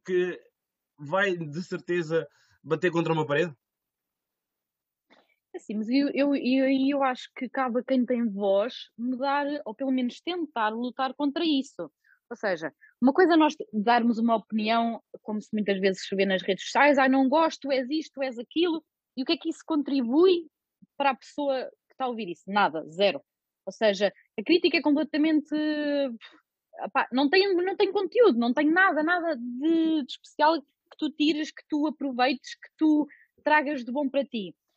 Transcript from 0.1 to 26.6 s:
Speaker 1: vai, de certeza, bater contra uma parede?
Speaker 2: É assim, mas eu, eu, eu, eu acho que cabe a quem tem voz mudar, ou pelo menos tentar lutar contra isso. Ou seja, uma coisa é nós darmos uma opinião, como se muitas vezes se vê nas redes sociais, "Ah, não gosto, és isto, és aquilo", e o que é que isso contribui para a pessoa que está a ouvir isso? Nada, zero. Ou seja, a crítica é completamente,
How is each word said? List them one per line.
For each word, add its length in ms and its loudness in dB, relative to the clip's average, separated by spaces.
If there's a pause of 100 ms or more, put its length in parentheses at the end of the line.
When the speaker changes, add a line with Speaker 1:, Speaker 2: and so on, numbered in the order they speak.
Speaker 1:
vai, 360 -2
de 280 -8
certeza, 640 -4 (340)
bater 300 -2
contra 220 0
uma 120 0
parede? 300 -2 (2000)
Speaker 2:
É 20 -12
assim, 180 -10
mas 140 -4
eu, 260 2
eu, 220 2
eu, 540 2
eu 120 0
acho 320 -2
que 140 -8
cabe 320 -2
a 40 -10
quem 200 2
tem 240 -2
voz 720 -2
mudar, 480 -2 (180)
ou 100 -10
pelo 180 -2
menos 280 -2
tentar 500 -4
lutar 440 -6
contra 280 -2
isso. 480 -2 (400)
Ou 60 -14
seja, 360 -4 (260)
uma 140 4
coisa 220 6
é 20 6
nós 180 4 (160)
darmos 480 2
uma 180 2
opinião, 680 -2 (180)
como 220 -8
se 100 -16
muitas 260 -2
vezes 280 0
se 100 -6
vê 80 4
nas 160 0
redes 240 -4
sociais, 320 4
"Ah, 100 4
não 220 4
gosto, 420 0
és 200 -2
isto, 320 -6
és 160 -6
aquilo", 440 -2 (320)
e 80 -8
o 40 -6
que 60 -2
é 40 0
que 140 -8
isso 160 -12
contribui 800 2 (500)
para 140 0
a 40 -2
pessoa 560 -6 (180)
que 40 -20
está 140 -8
a 20 -4
ouvir 220 -8
isso? 160 -12
Nada, 420 0
zero. 320 0 (460)
Ou 60 -12
seja, 380 2 (280)
a 40 -8
crítica 360 2
é 20 2
completamente, 720 0 (1300)